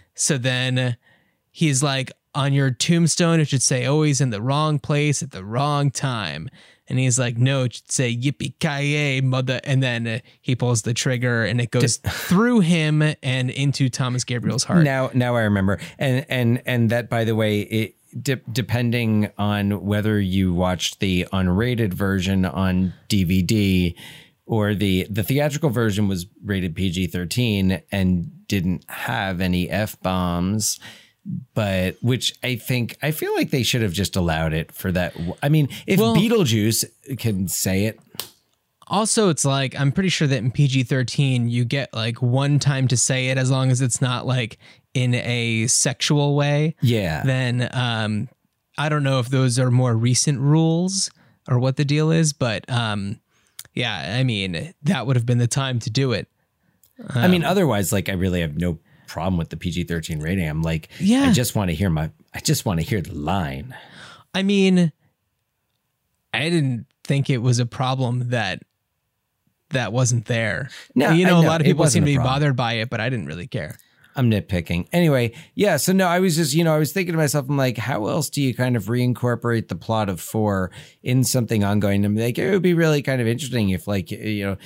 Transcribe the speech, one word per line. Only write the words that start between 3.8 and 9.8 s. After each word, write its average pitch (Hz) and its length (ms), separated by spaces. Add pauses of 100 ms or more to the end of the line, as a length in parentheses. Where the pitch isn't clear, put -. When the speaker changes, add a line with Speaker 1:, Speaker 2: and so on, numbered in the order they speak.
Speaker 1:
always 147 340
in 135 100
the 104 120
wrong 147 360
place 147 440
at 139 100
the 95 120
wrong 143 460
time." 101 580 (400)
And 127 120
he's 131 180
like, 120 180
"No, 131 280
it 120 100
should - 160
say 120 260
yippee-ki-yay, 143 1040
mother." 131 420
And 131 180